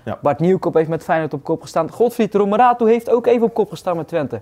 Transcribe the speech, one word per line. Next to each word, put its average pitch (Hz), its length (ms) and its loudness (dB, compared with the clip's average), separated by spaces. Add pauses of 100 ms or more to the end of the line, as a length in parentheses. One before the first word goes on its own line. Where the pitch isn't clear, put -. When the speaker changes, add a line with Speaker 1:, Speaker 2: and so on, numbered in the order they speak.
Speaker 1:
Ja. 107 180 -8
Speaker 2:
Bart 143 180 0
Nieuwkoop 175 340 2
heeft 160 140 2
met 160 140 -4
Feyenoord 160 320 -2
op 139 100 -10
kop 160 180 -2
gestaan. 160 280 -4
Godfried 233 440 0
Romeratu 226 540 2
heeft 226 220 2
ook 233 160 2
even 233 200 2
op 226 80 -2
kop 208 160 -2
gestaan 170 260 -6
met 160 120 -8
Twente. 139 340 -4